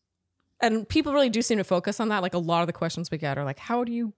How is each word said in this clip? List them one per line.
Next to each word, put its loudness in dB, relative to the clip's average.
and 2
people 2
really 6
do 0
seem 2
to 0
focus 0
on 0
that. 0
Like, -2
a 2
lot 2
of 0
the -2
questions -4
we -4
get -2
are -2
like, -6
"How -2
do -6
you -4